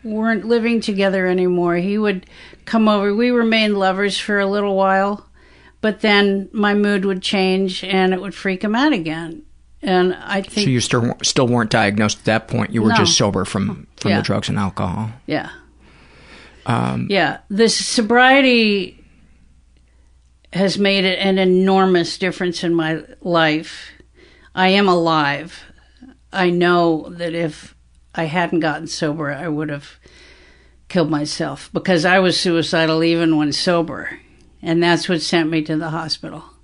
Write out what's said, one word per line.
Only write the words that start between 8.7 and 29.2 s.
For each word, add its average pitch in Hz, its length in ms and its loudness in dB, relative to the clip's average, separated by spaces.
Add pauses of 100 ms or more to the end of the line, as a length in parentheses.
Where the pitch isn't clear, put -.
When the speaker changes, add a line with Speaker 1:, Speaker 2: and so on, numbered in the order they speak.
Speaker 1:
out 285 160 2
again. 165 520 -6 (380)
And 185 340 2
I 196 260 -6
think 202 240 -4
Speaker 2:
So 151 60 2
you 123 100 2
still, - 320 0 (100)
still 135 240 2
weren't 117 220 0
diagnosed 104 500 0
at - 60 -16
that 110 240 0
point? 113 240 -2
You 113 100 0
were - 60 4
Speaker 1:
No. 233 60 2
Speaker 2:
just - 220 2
sober 98 280 0
from, 107 420 -4 (100)
from 104 140 -2
Speaker 1:
Yeah. - 60 2
Speaker 2:
the 160 60 -2
drugs - 260 -4
and 104 100 -2
alcohol? 101 520 -4 (140)
Speaker 1:
Yeah. - 240 -6 (1160)
Speaker 2:
Um, 120 440 -2
Speaker 1:
Yeah. 180 280 0 (120)
This 214 260 2
sobriety 240 1200 2 (1500)
has 190 240 0
made 196 260 2
it 185 160 0
an 190 200 2
enormous 185 800 2
difference 180 460 -4
in 170 120 0
my 160 260 -2 (200)
life. 160 680 -2 (640)
I 185 160 2
am 202 180 4
alive. 160 760 0 (680)
I 185 180 0
know 175 680 2
that 170 160 -6
if 165 420 -8 (400)
I 165 100 -4
hadn't 170 360 0
gotten 156 260 -4
sober, 151 460 -4